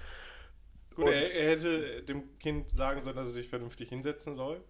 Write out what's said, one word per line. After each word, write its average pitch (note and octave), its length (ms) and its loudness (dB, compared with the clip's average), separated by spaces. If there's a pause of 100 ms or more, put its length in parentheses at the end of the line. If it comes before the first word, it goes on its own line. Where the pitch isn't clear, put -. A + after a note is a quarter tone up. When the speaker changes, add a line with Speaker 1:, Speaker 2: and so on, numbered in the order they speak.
(960)
Speaker 1:
Gut, E3 120 4
Speaker 2:
Und C#3+ 60 8
Speaker 1:
er, D3 200 4
er D#3 180 4
hätte D#3 520 2
dem C#3 360 -6
Kind D3 320 0
sagen C#3 320 4
sollen, B2+ 140 -4
dass B2+ 120 -4
es A#2+ 60 -6
sich A#2+ 140 -6
vernünftig A#2+ 400 -6
hinsetzen C#3+ 480 -4
soll. D3 340 -4